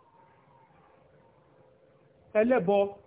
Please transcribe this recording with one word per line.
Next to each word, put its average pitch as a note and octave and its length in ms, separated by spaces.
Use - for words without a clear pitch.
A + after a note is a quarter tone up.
Ẹlẹ́bọ G#3+ 440